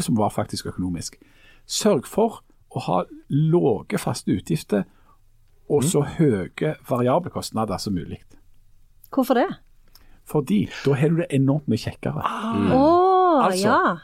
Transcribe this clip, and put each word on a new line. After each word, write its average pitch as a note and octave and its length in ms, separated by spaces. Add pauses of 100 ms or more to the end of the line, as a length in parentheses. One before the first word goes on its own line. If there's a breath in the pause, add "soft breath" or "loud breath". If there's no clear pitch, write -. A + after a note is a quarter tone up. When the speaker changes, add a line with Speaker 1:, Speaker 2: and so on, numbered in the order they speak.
Speaker 1:
som E2+ 100
var G#2 140
faktisk - 400
økonomisk. F2+ 460 (500 soft breath)
Sørg F#3+ 400
for - 380 (340)
å - 80
ha F3+ 140 (320)
lave D#3+ 680
faste - 320
utgifter F3+ 540 (840 soft breath)
og D3 140
Speaker 2:
Mm. C3+ 80
Speaker 1:
så D3+ 160
høye C3+ 720 (120)
variable C3 440
kostnader G#2 500
som G2+ 140
mulig. E2+ 240 (920)
Speaker 3:
Hvorfor C4 220
det? B3+ 140 (800 soft breath)
Speaker 1:
Fordi D#3 400 (160)
da C3+ 80
har C#3 160
du E3 80
det E3 140
enormt C3+ 360
mye - 140
kjekkere. - 420
Speaker 2:
Ah. A3+ 320
Speaker 4:
Mm. G3 160
Speaker 3:
Åh, E4 360 (240)
Speaker 1:
Altså, G3 360
Speaker 3:
ja. C4 360